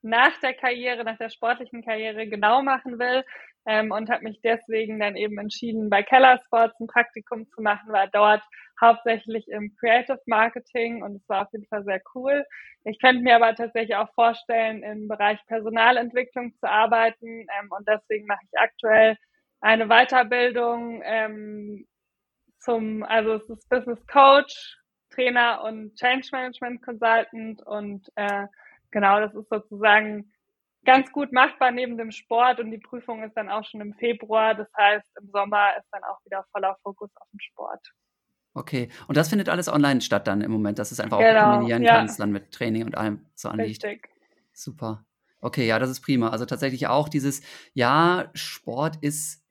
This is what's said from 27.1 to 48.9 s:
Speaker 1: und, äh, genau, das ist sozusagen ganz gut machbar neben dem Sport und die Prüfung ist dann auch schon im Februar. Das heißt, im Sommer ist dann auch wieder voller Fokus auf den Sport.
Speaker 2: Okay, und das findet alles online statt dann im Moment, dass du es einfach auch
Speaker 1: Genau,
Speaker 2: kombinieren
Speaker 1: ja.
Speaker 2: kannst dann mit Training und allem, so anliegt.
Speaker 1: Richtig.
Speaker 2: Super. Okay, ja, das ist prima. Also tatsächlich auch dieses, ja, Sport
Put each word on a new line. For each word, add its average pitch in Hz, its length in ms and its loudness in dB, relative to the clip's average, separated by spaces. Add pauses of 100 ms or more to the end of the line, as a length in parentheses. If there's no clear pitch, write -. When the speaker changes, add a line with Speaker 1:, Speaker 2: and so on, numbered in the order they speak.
Speaker 1:
und, 202 500 -10
äh, 202 300 -4 (460)
genau, 202 280 4
das 214 160 -4
ist 214 140 -16
sozusagen 214 840 0 (540)
ganz 262 260 6
gut 285 220 -6
machbar 254 380 4
neben 240 260 -6
dem 226 140 -10
Sport 240 480 0
und 220 120 -8
die 220 60 -14
Prüfung 233 460 -14
ist 220 120 -14
dann 202 140 -6
auch 214 160 -6
schon 214 160 -16
im 208 140 -12
Februar. 220 600 0
Das 208 120 -10 (100)
heißt, 208 280 2 (160)
im 202 100 -20
Sommer 202 460 0
ist - 140 -14
dann 202 120 -12
auch - 200 -12
wieder 196 280 -10
voller 196 320 -4
Fokus 202 320 -14
auf - 180 -20
den 202 80 -20
Sport. - 440 -16 (680)
Speaker 2:
Okay, 123 360 -8 (180)
und - 100 0
das 160 100 2
findet 202 220 -2
alles 175 180 -2
online 143 340 2
statt - 260 -2
dann 101 140 0
im 104 100 -4
Moment, 104 280 -2
dass 107 100 -6
du - 40 -14
es - 80 -10
einfach 107 160 -2
auch 147 40 4
Speaker 1:
Genau, 220 300 6
Speaker 2:
kombinieren 233 320 0
Speaker 1:
ja. 233 140 8
Speaker 2:
kannst 220 220 -2
dann 104 120 -2
mit 101 220 -8
Training 113 320 -4
und - 120 -8
allem, 107 280 -6 (100)
so - 140 -10
anliegt. - 340 -6
Speaker 1:
Richtig. - 260 -12 (440)
Speaker 2:
Super. 110 520 -12 (360)
Okay, 120 260 -2
ja, 113 120 2
das 127 100 -2
ist 131 120 -10
prima. 120 280 0
Also 113 160 -4
tatsächlich 131 420 -4
auch 147 220 0
dieses, 139 320 -4 (320)
ja, 147 600 2
Sport 151 680 -8